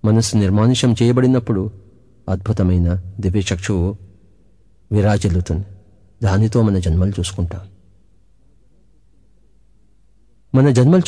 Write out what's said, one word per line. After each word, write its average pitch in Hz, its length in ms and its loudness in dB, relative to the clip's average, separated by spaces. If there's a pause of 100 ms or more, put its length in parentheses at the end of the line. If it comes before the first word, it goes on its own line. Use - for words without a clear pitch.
మనసు 110 340 2
నిర్మానుష్యం 107 560 2
చేయబడినప్పుడు 120 680 0 (640)
అద్భుతమైన 90 640 0 (300)
దివ్యచక్షువు 92 680 -2 (1040)
విరాజిల్లుతుంది. 95 760 -2 (540)
దానితో 107 400 0
మన 104 180 2
జన్మలు 90 320 0
చూసుకుంటాం. 90 520 -6 (3000)
మన 131 160 4
జన్మలు 139 380 4